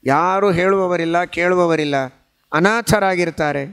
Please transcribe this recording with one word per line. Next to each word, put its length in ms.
ಯಾರೂ 480
ಹೇಳುವವರಿಲ್ಲ, 640
ಕೇಳುವವರಿಲ್ಲ, 640
ಅನಾಥರಾಗಿರ್ತಾರೆ. 1200